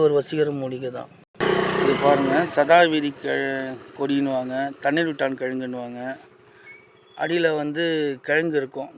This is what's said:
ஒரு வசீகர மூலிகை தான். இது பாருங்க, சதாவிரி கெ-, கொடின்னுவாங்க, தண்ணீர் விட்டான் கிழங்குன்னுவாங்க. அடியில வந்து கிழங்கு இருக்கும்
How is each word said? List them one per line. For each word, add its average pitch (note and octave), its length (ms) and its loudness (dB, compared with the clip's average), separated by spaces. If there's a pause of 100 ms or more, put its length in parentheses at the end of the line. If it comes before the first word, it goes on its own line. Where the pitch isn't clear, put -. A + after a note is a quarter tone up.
ஒரு D3 140 4
வசீகர D3 300 0 (140)
மூலிகை B2+ 260 -6
தான். B2 220 -12 (720)
இது C3+ 220 4
பாருங்க, C#3 500 4
சதாவிரி D#3 560 6 (120)
கெ-, C3+ 520 -4 (240)
கொடின்னுவாங்க, C#3 560 -2 (260)
தண்ணீர் D#3 260 0
விட்டான் C#3 340 -2
கிழங்குன்னுவாங்க. B2+ 600 -8 (1200)
அடியில D#3+ 340 2
வந்து D3+ 280 -2 (380)
கிழங்கு D#3 340 0
இருக்கும் C3+ 420 -4